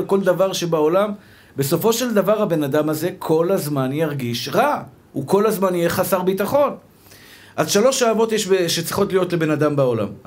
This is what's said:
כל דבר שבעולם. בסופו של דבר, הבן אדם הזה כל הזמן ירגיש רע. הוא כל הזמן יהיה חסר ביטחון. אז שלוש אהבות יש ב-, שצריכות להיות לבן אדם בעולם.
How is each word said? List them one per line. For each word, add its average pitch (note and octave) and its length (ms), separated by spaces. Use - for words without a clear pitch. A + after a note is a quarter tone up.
כל G3 140
דבר F#3 320
שבעולם. F3 600
בסופו E3+ 360
של A#3 220
דבר, G3+ 280
הבן E3 200
אדם D3+ 260
הזה D#3 300
כל E3 340
הזמן C#3 400
ירגיש C#3 560
רע. A#3+ 340
הוא C#3+ 140
כל G3+ 200
הזמן F#3+ 280
יהיה E3+ 140
חסר F#3 340
ביטחון. G3+ 540
אז D#3+ 140
שלוש B3 320
אהבות A3+ 300
יש G#3 140
ב-, F3+ 220
שצריכות E3+ 440
להיות F3+ 200
לבן D#3+ 180
אדם D3 260
בעולם. A#2 320